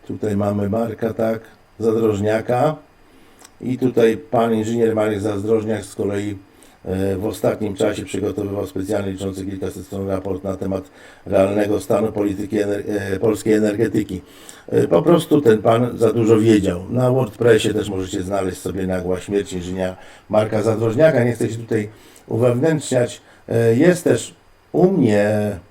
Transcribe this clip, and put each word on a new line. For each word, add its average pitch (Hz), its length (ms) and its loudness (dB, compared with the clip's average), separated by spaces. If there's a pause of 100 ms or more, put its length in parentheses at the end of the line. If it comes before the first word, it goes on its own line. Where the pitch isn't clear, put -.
tutaj 104 300 -4
mamy 101 320 0
Marka, 110 440 -2
tak, 110 260 -2 (400)
Zadrożniaka. 110 960 0 (840)
I 127 160 -4
tutaj 117 400 2
pan 117 360 0
inżynier 110 420 0
Marek 107 260 0
Zadrożniak 107 640 -2
z - 120 -16
kolei 101 420 -4 (480)
E, 95 300 -2
w 95 100 -6
ostatnim 107 500 -2
czasie 104 300 -2
przygotowywał 98 600 -4
specjalny, 98 440 -4
liczący 95 340 -8
kilkaset 92 400 -8
stron 98 240 -6
raport 95 340 -4
na 95 140 -6
temat 95 260 -4 (420)
realnego 101 540 2
stanu 107 320 0
polityki 104 460 -2
ener-, 101 260 -2 (300)
e, 92 60 -4
polskiej 110 340 2
energetyki. 107 680 0 (480)
E, 117 180 2
po 165 140 4
prostu 156 400 4
ten 107 200 4
pan 117 360 2
za 110 160 2
dużo 113 260 4
wiedział. 92 500 4
Na 127 220 2
WordPressie 117 600 2
też 104 160 -2
możecie 95 340 -4
znaleźć 95 340 -4
sobie 92 300 -6
nagła 92 320 -2
śmierć 101 340 -2
inżyniera 92 420 -4 (340)
Marka 107 340 2
Zadrożniaka. 113 600 2
Nie 123 100 0
chcę 117 160 -4
się 113 80 -8
tutaj 110 320 -4 (380)
uwewnętrzniać. 123 920 0 (280)
E, 117 260 2
jest 170 280 4
też 120 300 0 (380)
u 175 200 4
mnie 104 600 2 (200)